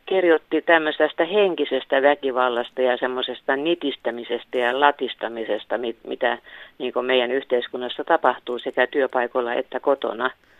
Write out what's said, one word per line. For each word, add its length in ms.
kirjoitti 560
tämmöisestä 600
henkisestä 800
väkivallasta 800
ja 140
semmoisesta 600
nitistämisestä 1040
ja 220
latistamisesta, 960
mit-, 280
mitä 320
niinku 240
meidän 280
yhteiskunnassa 720
tapahtuu 540
sekä 280
työpaikoilla 680
että 260
kotona. 500